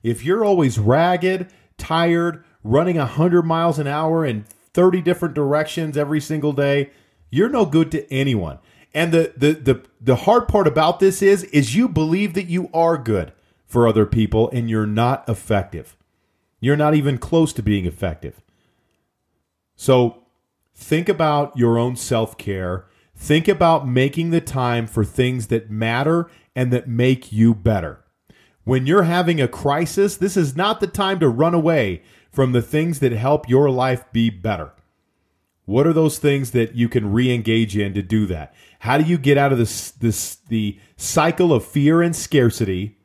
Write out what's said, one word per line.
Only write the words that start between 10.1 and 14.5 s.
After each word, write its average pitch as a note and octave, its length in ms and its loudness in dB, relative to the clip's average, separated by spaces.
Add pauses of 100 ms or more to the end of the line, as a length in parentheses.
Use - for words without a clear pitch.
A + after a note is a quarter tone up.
hard A#3+ 320 2
part G3 180 2
about D#3 320 2
this F#3+ 220 2
is, G3 240 2
is C3+ 320 0
you B3 100 2
believe E3 460 -2
that F3+ 140 -4
you E3+ 260 -4
are E3 240 2
good A2 380 -4 (320)
for A#2 200 2
other G#2+ 200 4
people A2 480 0